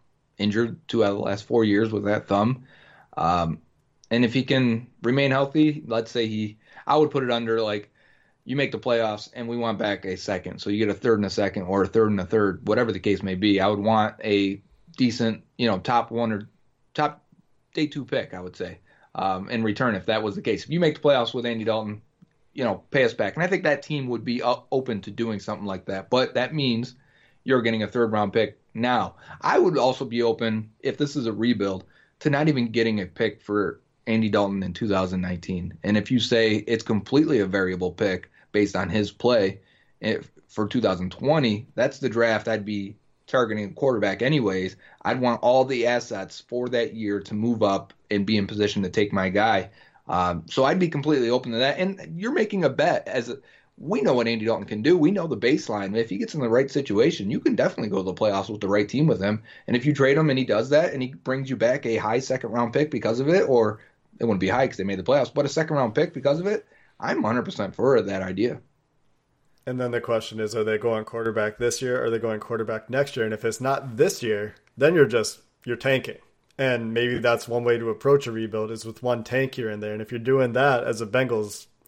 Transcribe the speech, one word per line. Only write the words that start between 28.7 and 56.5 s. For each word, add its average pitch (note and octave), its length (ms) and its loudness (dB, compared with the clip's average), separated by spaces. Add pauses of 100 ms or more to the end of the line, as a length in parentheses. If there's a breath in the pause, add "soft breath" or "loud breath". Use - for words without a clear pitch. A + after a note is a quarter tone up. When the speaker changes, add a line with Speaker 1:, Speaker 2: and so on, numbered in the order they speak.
Speaker 1:
now. A2+ 420 0 (240 loud breath)
I - 180 2
would E3+ 200 4
also B2+ 260 2
be A#2 180 -2
open, A2 500 0 (100)
if C#3 160 -4
this D3 180 -2
is B2 120 -2
a A2 60 -2
rebuild, G2+ 520 0 (340 soft breath)
to D#3 100 0
not C#3+ 200 4
even A#2+ 240 0
getting A2+ 260 2
a F#2 60 -4
pick G#2 360 -4
for G2+ 380 -2 (260)
Andy A2 220 2
Dalton G2 360 2
in F2+ 100 -6
two A2+ 160 -4
thousand F#2 320 0
nineteen. F2+ 600 -6
And G#2 140 0
if G#2 160 0
you B2 80 4
say A2+ 360 2
it's A2 280 -2
completely C3+ 560 2
a G2 60 4
variable F#2 480 -2
pick F#2 360 -2 (220 soft breath)
based G#2 240 2
on G2 140 -2
his G#2 220 0
play, A#2+ 500 2 (400 soft breath)
if, - 280 -4 (200)
for G#2 180 -2
two A#2+ 140 -2
thousand F#2 300 0
twenty, B2 600 0
that's - 260 -2
the C3 100 -2
draft A2+ 400 0
I'd G#2+ 160 -2
be G2+ 320 -8 (300)
targeting G#2+ 360 0
a G2 100 -8
quarterback G#2 480 0
anyways. G#2 540 0 (260 loud breath)
I'd B2 200 -2
want A#2+ 200 0
all B2+ 220 6
the B2+ 240 0
assets A#2 540 -4
for B2 280 -6
that A#2+ 240 0
year G2+ 280 -2
to - 120 -12
move G#2+ 300 0
up G2 300 0 (180)
and G2+ 140 0
be A2 100 2
in G2+ 100 2
position G#2 380 0
to F2+ 60 -2
take G#2 240 0
my F#2+ 160 0
guy. G2 400 2 (360 soft breath)
Um, F2 440 0
so C3 160 2
I'd E3 140 2
be F3 100 2
completely C#3+ 400 0
open B2+ 240 0
to A2+ 60 -2
that. C3+ 200 0
And F#3 400 -4
you're A3+ 140 -4
making G#3 320 0
a C#3 40 4
bet. C#3+ 380 0
As A#2+ 220 -4
a, A#2 80 -8 (400 soft breath)
we F3+ 240 -4
know F3+ 120 2
what A#2+ 140 2
Andy A2+ 160 -2
Dalton A2 240 -2
can G#2+ 140 -6
do. E3 160 4
We D#3+ 140 4
know F3+ 160 -2
the C#3 100 -2
baseline. G#2+ 580 0
If A2+ 140 0
he F#2+ 80 -4
gets - 180 -6
in D3+ 60 -2
the A#2+ 80 0
right C3+ 200 4